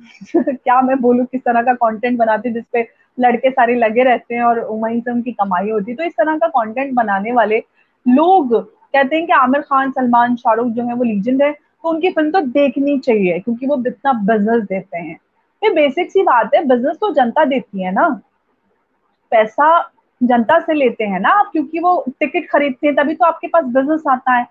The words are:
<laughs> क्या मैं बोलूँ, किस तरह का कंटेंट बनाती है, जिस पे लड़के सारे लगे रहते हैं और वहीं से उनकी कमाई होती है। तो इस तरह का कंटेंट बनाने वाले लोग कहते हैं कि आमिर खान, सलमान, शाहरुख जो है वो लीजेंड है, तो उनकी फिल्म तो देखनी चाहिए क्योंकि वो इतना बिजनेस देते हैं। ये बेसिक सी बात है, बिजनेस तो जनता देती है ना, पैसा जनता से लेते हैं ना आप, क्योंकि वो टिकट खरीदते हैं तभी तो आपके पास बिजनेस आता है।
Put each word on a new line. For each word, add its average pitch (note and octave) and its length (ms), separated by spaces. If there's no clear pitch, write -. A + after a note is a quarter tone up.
<laughs> - 320
क्या B3+ 460
मैं C4 200
बोलूँ, B3 240
किस B3+ 160
तरह A#3 200
का B3 120
कंटेंट A#3 460
बनाती A3 300
है, A3+ 60
जिस A#3 180
पे A#3 140
लड़के B3 320
सारे A#3+ 240
लगे A#3 280
रहते A#3+ 320
हैं A#3+ 80
और A#3 160
वहीं A3+ 420
से A#3+ 100
उनकी A#3+ 200
कमाई G3 380
होती A3 220
है। A#3 60
तो E4 60
इस E4+ 100
तरह D#4 240
का E4 100
कंटेंट B3+ 460
बनाने G#3+ 380
वाले A3+ 320
लोग C4+ 640
कहते C#4 460
हैं E4 100
कि E4+ 80
आमिर C#4 280
खान, C4+ 300
सलमान, A#3+ 440
शाहरुख A#3 320
जो A#3 160
है A#3+ 100
वो B3 100
लीजेंड A#3 400
है, D4 80
तो - 380
उनकी E4 200
फिल्म D#4 220
तो F#4+ 100
देखनी C#4+ 580
चाहिए F#3+ 400
क्योंकि A#3 280
वो C4+ 200
इतना C4+ 260
बिजनेस A3 500
देते F#3+ 340
हैं। E3 200
ये A4 60
बेसिक D#4+ 420
सी G4 120
बात A#3+ 320
है, F4 80
बिजनेस C4 380
तो G#4 120
जनता B3 320
देती B3 380
है F#3 80
ना, B3+ 300
पैसा D#4+ 600
जनता A#3+ 360
से E4 140
लेते B3 300
हैं F#3+ 160
ना A#3 100
आप, G4 220
क्योंकि D#4 280
वो F4 300
टिकट D4+ 400
खरीदते C#4+ 380
हैं C#4+ 80
तभी D4+ 200
तो - 100
आपके E4 220
पास E4+ 180
बिजनेस C4+ 440
आता B3+ 240
है। B3 180